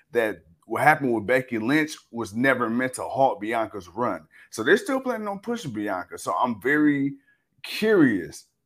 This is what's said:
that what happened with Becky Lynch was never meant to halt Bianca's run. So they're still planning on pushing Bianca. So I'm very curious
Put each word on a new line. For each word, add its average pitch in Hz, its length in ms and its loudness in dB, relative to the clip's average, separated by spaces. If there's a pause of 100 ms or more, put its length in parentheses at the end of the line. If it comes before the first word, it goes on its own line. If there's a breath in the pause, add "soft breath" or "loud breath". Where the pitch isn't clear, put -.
(120)
that 107 280 0 (280)
what 110 140 -4
happened 143 320 2
with 104 140 -2
Becky 123 320 0
Lynch 151 360 0 (140)
was 110 240 -8
never 120 360 2
meant 127 240 -2
to 104 100 -8
halt 107 360 2
Bianca's 107 480 -4
run. 110 380 -4 (240 soft breath)
So 110 140 -8
they're 131 140 6
still 269 220 -4
planning 233 280 -6
on 202 120 -6
pushing 214 320 -8
Bianca. 104 460 -6
So 117 160 -6
I'm 110 260 0
very 143 540 2 (480)
curious 131 840 2 (200)